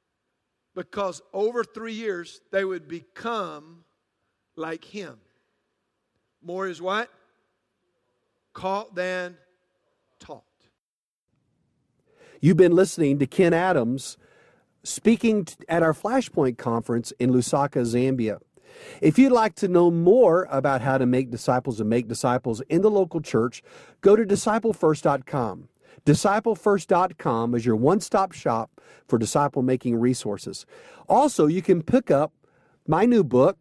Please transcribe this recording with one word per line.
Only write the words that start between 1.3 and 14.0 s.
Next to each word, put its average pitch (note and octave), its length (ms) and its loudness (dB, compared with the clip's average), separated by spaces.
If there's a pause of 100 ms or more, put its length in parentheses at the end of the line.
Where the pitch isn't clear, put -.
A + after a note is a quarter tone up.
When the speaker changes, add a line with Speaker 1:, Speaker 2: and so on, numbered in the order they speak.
Speaker 1:
over A3 320 -4
three A3+ 300 -14
years, G3 440 -10 (100)
they G3 140 -2
would F3+ 240 -8
become E3+ 960 -12 (720)
like D#3+ 300 -12
him. E3+ 320 -16 (1200)
More F#3 280 -8
is E3 120 -14
what? G3+ 280 -4 (1400)
Caught G3 420 -8
than F3+ 400 -8 (880)
taught. C3+ 240 -20 (1900)
Speaker 2:
You've E3 160 4
been F3 200 6
listening D#3+ 440 2
to C3+ 80 -2
Ken E3+ 260 2
Adams D3 640 -2 (640)